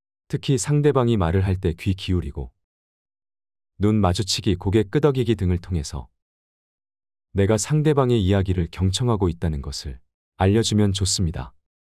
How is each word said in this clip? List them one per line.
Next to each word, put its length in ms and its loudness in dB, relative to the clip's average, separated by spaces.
특히 300 0
상대방이 600 2
말을 280 2
할 140 0
때 140 0
귀 200 -2
기울이고 580 -6
눈 180 2
마주치기, 600 0
고개 280 0
끄덕이기 520 0
등을 240 0
통해서 500 -8
내가 260 2
상대방의 680 2
이야기를 460 0
경청하고 580 0
있다는 320 -4
것을 380 -10
알려주면 540 2
좋습니다. 640 -4